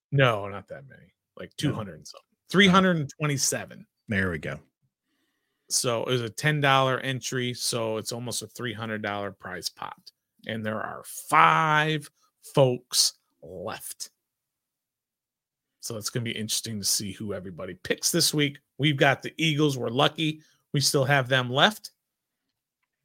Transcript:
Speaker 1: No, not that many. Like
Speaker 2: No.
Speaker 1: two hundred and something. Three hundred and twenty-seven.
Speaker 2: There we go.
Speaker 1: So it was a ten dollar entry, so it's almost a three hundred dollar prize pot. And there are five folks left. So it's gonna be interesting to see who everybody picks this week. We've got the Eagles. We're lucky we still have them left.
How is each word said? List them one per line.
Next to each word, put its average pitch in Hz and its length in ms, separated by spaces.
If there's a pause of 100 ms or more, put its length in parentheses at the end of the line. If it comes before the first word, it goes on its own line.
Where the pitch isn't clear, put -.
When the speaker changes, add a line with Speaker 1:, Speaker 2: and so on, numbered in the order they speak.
(100)
Speaker 1:
No, 117 380
not 98 200
that - 200
many. - 260 (240)
Like 87 120 (120)
Speaker 2:
No. 147 80
Speaker 1:
two 110 40
hundred 101 200
and 78 120
something. - 200 (240)
Three 196 180
hundred 185 280
and 139 120 (100)
twenty-seven. 131 680 (220)
Speaker 2:
There 95 220
we 80 80
go. 71 200 (1120)
Speaker 1:
So 117 320
it - 80
was 127 100
a 117 80
ten 151 300
dollar 135 400
entry, 127 540
so 113 420
it's 104 160
almost 120 300
a 107 40
three 123 280
hundred 110 280
dollar 101 300
prize 90 360
pot. - 300 (480)
And 110 180
there 107 160
are - 240
five 156 1080 (320)
folks - 720 (280)
left. 92 680 (1700)
So - 160
it's 107 140
gonna 120 140
be 117 80
interesting 110 460
to 98 60
see 101 280
who 101 220
everybody 92 400
picks - 380
this 170 200
week. 143 260 (200)
We've 143 180
got 139 260
the - 140
Eagles. 151 420
We're 117 100
lucky 151 520 (320)
we 147 80
still 139 240
have 135 240
them 127 220
left. 170 400 (1160)